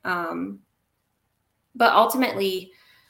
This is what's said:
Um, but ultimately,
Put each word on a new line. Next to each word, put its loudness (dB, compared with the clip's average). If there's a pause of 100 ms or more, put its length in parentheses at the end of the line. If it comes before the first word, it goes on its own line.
Um, -6 (1160)
but 4
ultimately, 0 (380)